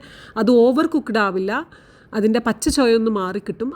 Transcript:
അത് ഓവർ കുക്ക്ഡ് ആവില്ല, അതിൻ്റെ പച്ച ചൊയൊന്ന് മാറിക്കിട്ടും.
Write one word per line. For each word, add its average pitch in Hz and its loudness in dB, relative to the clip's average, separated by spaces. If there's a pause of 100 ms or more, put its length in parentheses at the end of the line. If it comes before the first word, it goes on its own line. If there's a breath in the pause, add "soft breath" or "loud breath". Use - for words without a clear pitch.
(360 loud breath)
അത് 220 2 (120)
ഓവർ 262 2
കുക്ക്ഡ് 226 -2
ആവില്ല, 190 -4 (600 loud breath)
അതിൻ്റെ 220 0
പച്ച 226 -4
ചൊയൊന്ന് 226 2
മാറിക്കിട്ടും. 202 -6